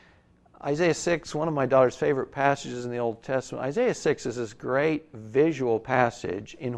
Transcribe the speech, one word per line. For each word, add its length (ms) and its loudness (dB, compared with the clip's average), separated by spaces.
Isaiah 320 2
six, 400 -2
one 120 -2
of 60 -2
my 140 0
daughter's 280 6
favorite 360 0
passages 540 -2
in 60 -6
the 60 -6
Old 240 -4
Testament. 420 -4
Isaiah 300 0
six 320 0
is 120 -4
this 160 -4
great 600 0
visual 680 2
passage 760 0
in 220 -6